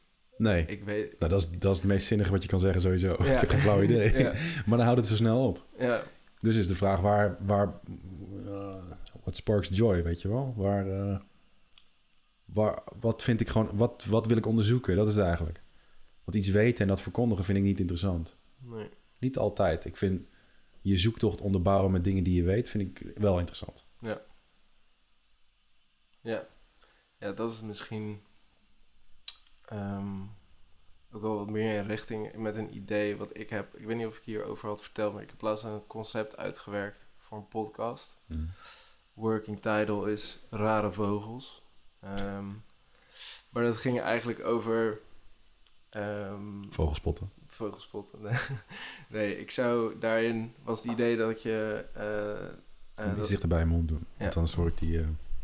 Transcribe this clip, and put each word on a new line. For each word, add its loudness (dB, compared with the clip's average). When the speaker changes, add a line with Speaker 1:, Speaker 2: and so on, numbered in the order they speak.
Speaker 1:
Nee. 4
Speaker 2:
Ik -8
weet -4
Speaker 1:
Nou, 2
dat 6
is, -2
dat 4
is 2
het 2
meest 4
zinnige 2
wat 2
je -6
kan 4
zeggen 4
sowieso. 4
Speaker 2:
Ja. 6
Speaker 1:
<laughs> 6
Ik 6
heb 6
geen 4
flauw 6
idee. 6
Speaker 2:
<laughs> 6
Ja. 4
Speaker 1:
Maar 6
dan 4
houdt 6
het 0
zo 2
snel 4
op. -4
Speaker 2:
Ja. 0
Speaker 1:
Dus 4
is 4
de 0
vraag: 2
waar, 4
waar, 2
eh, -10
what -6
sparks 2
joy, 4
weet -2
je -2
wel? -2
Waar, 2
eh, -2
waar, 0
wat 0
vind 2
ik 0
gewoon, 2
wat, 0
wat 2
wil 4
ik 2
onderzoeken? 4
Dat 6
is 2
het 4
eigenlijk. 0
Want -4
iets 2
weten 4
en 4
dat 2
verkondigen 0
vind 2
ik 4
niet 4
interessant. -2
Speaker 2:
Nee. -12
Speaker 1:
Niet -2
altijd. 2
Ik -10
vind 0
je 2
zoektocht 0
onderbouwen 4
met 2
dingen 2
die 4
je 4
weet, 2
vind -4
ik -14
wel 4
interessant. -8
Speaker 2:
Ja. -8
Ja. -6
Ja, -8
dat -6
is -14
misschien, -8
ehm, -6
ook -12
wel -2
wat -6
meer -2
in -4
richting -6
met -4
een -8
idee -2
wat -10
ik -12
heb. -8
Ik -18
weet -4
niet -4
of -10
ik -20
hierover -8
had -6
verteld, -4
maar -10
ik -16
heb -20
laatst -2
een -8
concept -8
uitgewerkt -8
voor -16
een -14
podcast. -8
Speaker 1:
Hmm. -6
Speaker 2:
Working -4
title 0
is -8
Rare 0
Vogels. -6
Ehm, -6
maar -2
dat 0
ging 0
eigenlijk -2
over, 0
ehm, -8
Speaker 1:
Vogelspotten. -2
Speaker 2:
Vogelspotten. -10
<laughs> -8
Nee, -2
ik -12
zou 0
daarin, 0
was -4
het -4
idee 2
dat 0
je, -2
eh, -4
eh, -2
Speaker 1:
Iets -2
Speaker 2:
dat -2
Speaker 1:
dichter 0
bij 4
je 4
mond 2
doen, -4
Speaker 2:
Ja. -10
Speaker 1:
want -4
anders 2
hoor 2
ik 0
die, 2
eh, 0